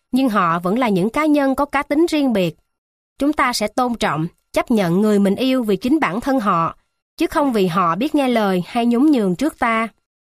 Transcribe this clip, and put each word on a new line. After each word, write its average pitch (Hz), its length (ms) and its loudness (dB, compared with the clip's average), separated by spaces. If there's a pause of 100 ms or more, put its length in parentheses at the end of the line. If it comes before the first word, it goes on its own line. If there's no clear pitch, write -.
(120)
nhưng 262 160 2
họ 180 300 0
vẫn 180 200 -2
là 254 100 0
những 196 220 2
cá 302 160 -2
nhân 285 280 2
có 285 100 0
cá 277 180 -2
tính 302 260 0
riêng 277 240 0
biệt. 180 240 -2 (640)
Chúng 285 140 0
ta 262 200 0
sẽ 214 160 -4
tôn 247 260 -2
trọng, 165 320 -2 (260)
chấp 330 180 -2
nhận 190 300 2
người 214 180 2
mình 202 160 2
yêu 262 280 0
vì 208 140 0
chính 269 240 0
bản 196 200 -2
thân 269 200 -2
họ, 175 360 -2 (400)
chứ 330 100 -2
không 294 260 -2
vì 202 140 2
họ 170 300 0
biết 269 180 -2
nghe 269 140 0
lời 196 380 0
hay 240 200 -2
nhún 240 240 2
nhường 202 260 2
trước 302 220 -4
ta. 226 300 -2 (460)